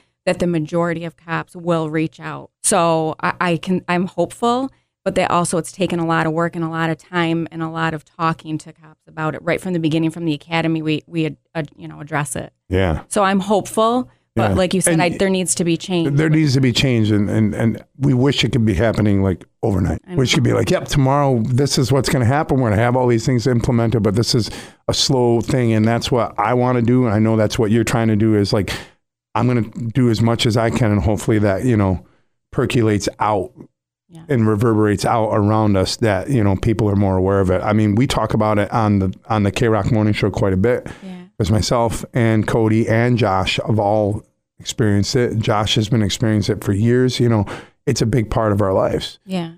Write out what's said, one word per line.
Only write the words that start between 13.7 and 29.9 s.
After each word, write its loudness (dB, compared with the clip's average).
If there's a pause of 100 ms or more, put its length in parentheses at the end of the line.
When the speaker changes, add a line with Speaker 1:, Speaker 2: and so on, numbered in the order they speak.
Speaker 1:
but 0
Speaker 2:
Yeah. 0
Speaker 1:
like 0
you 0
said, 0
Speaker 2:
And 2
Speaker 1:
I, 2
there 0
needs 0
to -2
be 0
change. -2
Speaker 2:
There 2
needs 2
to 2
be 2
change, 2
and, 2
and, 0
and -2 (140)
we 2
wish 2
it -2
could 2
be 2
happening, 2
like, 0 (200)
overnight. 0
Speaker 1:
I -10
Speaker 2:
Wish 0
it 2
could 2
be 2
Speaker 1:
know. 2
Speaker 2:
like, 0
"Yep, 0
tomorrow 2
this 0
is 2
what's 2
gonna 0
happen. 2
We're 2
gonna 2
have 2
all 2
these 2
things 0
implemented," 0
but 2
this 0
is 0 (380)
a 0
slow 2
thing, 0
and 2
that's 0
what -2
I 0
wanna 2
do, 2
and 0
I 2
know 2
that's 0
what 2
you're 2
trying 0
to 2
do, 2
is, 2
like, -2 (640)
I'm 0
gonna 2 (320)